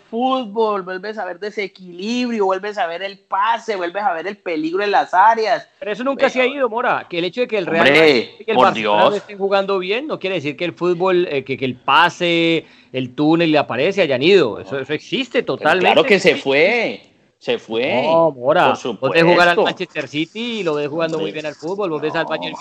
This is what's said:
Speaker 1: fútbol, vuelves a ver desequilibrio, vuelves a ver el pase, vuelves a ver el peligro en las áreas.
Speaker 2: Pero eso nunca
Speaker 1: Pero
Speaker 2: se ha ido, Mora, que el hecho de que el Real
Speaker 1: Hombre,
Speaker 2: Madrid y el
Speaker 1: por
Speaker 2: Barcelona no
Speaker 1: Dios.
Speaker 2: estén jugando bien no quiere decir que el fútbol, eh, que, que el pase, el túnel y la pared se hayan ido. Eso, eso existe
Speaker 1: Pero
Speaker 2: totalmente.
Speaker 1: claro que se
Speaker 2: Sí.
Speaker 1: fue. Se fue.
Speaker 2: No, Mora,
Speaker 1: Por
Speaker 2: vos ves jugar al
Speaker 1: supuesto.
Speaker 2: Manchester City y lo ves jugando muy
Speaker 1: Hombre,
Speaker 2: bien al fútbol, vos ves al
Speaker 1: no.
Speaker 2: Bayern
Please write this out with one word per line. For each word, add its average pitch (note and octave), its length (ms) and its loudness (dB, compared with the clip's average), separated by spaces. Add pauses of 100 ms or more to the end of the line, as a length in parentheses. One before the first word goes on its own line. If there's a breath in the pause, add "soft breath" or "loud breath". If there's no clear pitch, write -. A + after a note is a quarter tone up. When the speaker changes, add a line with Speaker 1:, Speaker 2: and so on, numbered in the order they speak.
Speaker 1:
fútbol, A3+ 720 -2
vuelves F#3 360 -8
a G3+ 60 -6
ver F3+ 160 -10
desequilibrio, G#3 1040 -4
vuelves F#3+ 340 -2
a F3+ 80 0
ver E3+ 160 -6
el G3 160 -10
pase, A3 560 -2
vuelves F3+ 300 -4
a G3 80 0
ver E3 160 -6
el G#3 80 -8
peligro E3 480 -2
en G3+ 80 -2
las D#3 220 2
áreas. G3+ 540 4 (120)
Speaker 2:
Pero G3+ 100 -8
eso G#3 140 -6
nunca C#4 160 -2
Speaker 1:
Pero C4 100 2
Speaker 2:
se B3+ 120 0
ha B3+ 40 2
ido, C4+ 220 -2
Mora, G#3+ 420 -2
que F3 80 -6
el E3+ 60 -2
hecho F3+ 160 -6
de B3 80 0
que G#3+ 100 -2
el F3 80 -2
Real E3 220 2
Speaker 1:
Hombre, C#3+ 120 4
Speaker 2:
Madrid C#3+ 280 4 (180)
y - 40 -6
el A2+ 40 0
Speaker 1:
por B2+ 120 6
Speaker 2:
Barcelona - 360 2
no B2 80 6
Speaker 1:
Dios. G3+ 120 -4
Speaker 2:
estén G#3 160 -18
jugando G3 420 0
bien G#3 260 -4
no G#3 140 -8
quiere F#3+ 160 -4
decir C#3+ 200 -6
que F3 80 -6
el D#3+ 100 -6
fútbol, F3 540 0
eh, C#3 140 -2
que, C3+ 140 -6
que B2+ 80 -6
el B2+ 100 -2
pase, E3 920 2 (260 soft breath)
el B2+ 240 -8
túnel E3 320 2
y D#3 40 2
la C#3+ 140 4
pared C3 240 -2
se G3 120 0
hayan C3+ 200 0
ido. D3 380 4
Eso, C3+ 180 -8
eso C3 140 -6
existe A#3+ 500 -4
Speaker 1:
Pero C3+ 140 -4
Speaker 2:
totalmente. E3 360 2
Speaker 1:
claro D#3+ 140 4
que G3 140 4
se D#3+ 140 4
Speaker 2:
Sí. - 60 -8
Speaker 1:
fue. D#3 640 0 (340)
Se A#2 220 -4
fue. B2+ 460 -2
Speaker 2:
No, E3 260 4
Mora, C#3 420 2
Speaker 1:
Por A#2 280 -6
Speaker 2:
vos C3 100 -2
ves E3 120 4
jugar F3 260 6
al F3 60 4
Speaker 1:
supuesto. G3+ 100 2
Speaker 2:
Manchester D#3+ 440 -6
City G#3+ 520 -6
y - 20 -6
lo D#3 140 -2
ves D3 120 -4
jugando D#3+ 300 -4
muy D#3+ 80 -4
Speaker 1:
Hombre, D3+ 160 -8
Speaker 2:
bien - 40 -12
al D3 80 -8
fútbol, F#3+ 360 -6
vos D3+ 100 -4
ves D3 140 -4
al E3 80 -2
Speaker 1:
no. D#3 80 -4
Speaker 2:
Bayern D#3 300 -6